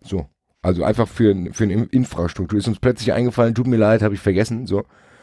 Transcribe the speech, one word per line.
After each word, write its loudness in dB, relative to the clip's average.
So. -6
Also 0
einfach 0
für, 4
für -2
eine 0
In-, 0
Infrastruktur. -2
Ist -2
uns -2
plötzlich 0
eingefallen, 0
tut -2
mir 2
leid, 4
hab 0
ich -8
vergessen. -2
So. -2